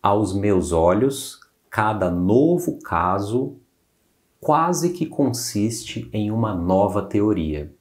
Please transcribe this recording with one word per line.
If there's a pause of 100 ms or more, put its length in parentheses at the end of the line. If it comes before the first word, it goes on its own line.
"Aos
meus
olhos, (300)
cada
novo
caso (840)
quase
que
consiste
em
uma
nova
teoria."